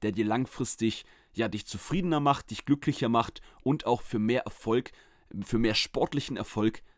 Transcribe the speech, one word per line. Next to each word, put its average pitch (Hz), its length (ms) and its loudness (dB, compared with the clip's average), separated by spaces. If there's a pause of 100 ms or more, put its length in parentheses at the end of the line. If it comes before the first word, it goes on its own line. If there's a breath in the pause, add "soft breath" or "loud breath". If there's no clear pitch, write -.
der 107 100 0
dir 107 120 0
langfristig, 113 800 -2 (300 soft breath)
ja, 110 140 -2
dich 104 180 -6
zufriedener 160 540 0
macht, 143 300 2
dich - 140 -8
glücklicher 139 440 0
macht 117 340 2 (220 soft breath)
und - 200 0
auch 120 160 2
für 113 200 -2
mehr 120 240 2
Erfolg, 113 480 -2 (520 soft breath)
für 117 140 0
mehr 113 160 4
sportlichen - 600 -2
Erfolg 110 460 0 (160)